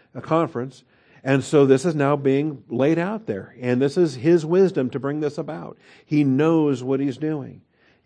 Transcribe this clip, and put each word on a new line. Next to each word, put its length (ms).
conference. 640
And 200
so 220
this 180
is 100
now 220
being 520
laid 300
out 280
there. 340
And 220
this 160
is 160
his 320
wisdom 440
to 100
bring 200
this 180
about. 380
He 160
knows 640
what 160
he's 180
doing. 440